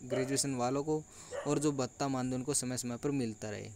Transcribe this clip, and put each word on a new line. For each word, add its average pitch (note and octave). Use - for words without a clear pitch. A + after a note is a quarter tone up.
ग्रेजुएशन C3
वालों B2+
को, D#3
और D3
जो D3+
भत्ता C3+
मानदेय B2+
उनको C3+
समय B2+
समय A#2+
पर C#3+
मिलता A2+
रहे। G#2